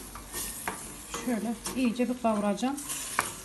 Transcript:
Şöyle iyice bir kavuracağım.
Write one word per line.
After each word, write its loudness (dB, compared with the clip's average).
Şöyle 2
iyice 4
bir 0
kavuracağım. 4